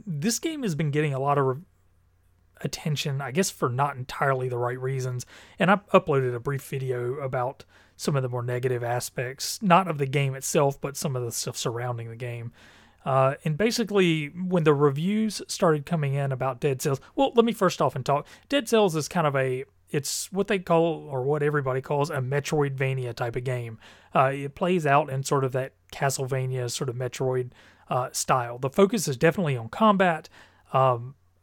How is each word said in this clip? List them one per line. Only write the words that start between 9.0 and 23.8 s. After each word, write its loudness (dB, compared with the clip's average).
not 6
of -2
the 0
game 0
itself, 2
but -8
some -4
of -4
the -6
stuff -6
surrounding -6
the -14
game. -10
Uh, 4
and -2
basically, 2
when 0
the 8
reviews 2
started 2
coming -2
in -2
about -4
Dead 0
Cells, 0
well, 2
let 8
me 2
first 2
off 2
and -4
talk. 0
Dead 0
Cells 4
is -2
kind 2
of 2
a, 0
it's -4
what -2
they 0
call, 2
or -4
what 0
everybody 0
calls, 0
a -4
Metroidvania -2
type -4
of -6
game. -6